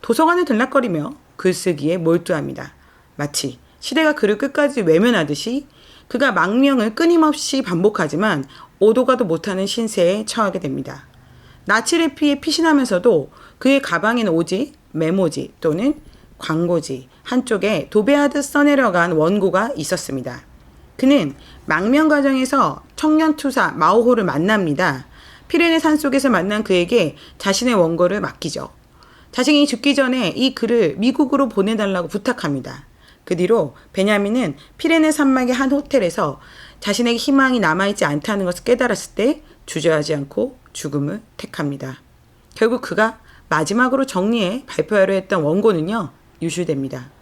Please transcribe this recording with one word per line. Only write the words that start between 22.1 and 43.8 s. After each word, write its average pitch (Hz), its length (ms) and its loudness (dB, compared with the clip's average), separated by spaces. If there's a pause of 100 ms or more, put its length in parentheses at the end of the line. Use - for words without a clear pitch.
청년 311 400 2
투사 254 360 -2
마오호를 220 520 4
만납니다. 160 840 0 (400)
피레네 339 320 2
산속에서 285 500 2
만난 208 340 0
그에게 175 520 2 (220)
자신의 233 380 0
원고를 175 460 2
맡기죠. - 480 -10 (600)
자신이 285 360 2
죽기 277 280 0
전에 254 340 0
이 262 260 -2
글을 220 420 0
미국으로 262 520 0
보내달라고 196 580 -2
부탁합니다. 143 800 -6 (400)
그 185 100 -2
뒤로 180 400 0 (160)
베냐민은 202 640 0 (220)
피레네 320 340 2
산막의 262 420 0
한 254 180 0
호텔에서 202 680 -2 (400)
자신에게 233 380 -2
희망이 262 420 2
남아있지 190 460 0
않다는 180 400 -2
것을 175 180 -6
깨달았을 240 520 -2
때 262 260 0 (240)
주저하지 151 500 -2
않고 202 420 -6 (160)
죽음을 147 480 -6 (160)
택합니다. 139 640 -10 (520)
결국 233 280 0
그가 214 380 -2 (300)
마지막으로 240 560 0